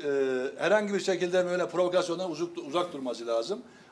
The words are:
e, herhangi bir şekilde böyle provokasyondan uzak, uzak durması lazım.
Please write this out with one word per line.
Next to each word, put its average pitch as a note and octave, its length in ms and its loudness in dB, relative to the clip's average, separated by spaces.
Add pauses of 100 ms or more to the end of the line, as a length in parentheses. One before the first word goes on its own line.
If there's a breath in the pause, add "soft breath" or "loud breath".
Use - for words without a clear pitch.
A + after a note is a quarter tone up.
e, C3+ 560 0
herhangi G3+ 320 4
bir F#3+ 60 2
şekilde F3+ 460 2
böyle F3 240 0
provokasyondan F3 640 0
uzak, E3+ 260 -6 (100)
uzak F3 260 -2
durması A#2+ 340 -6
lazım. A#2+ 340 0 (300 loud breath)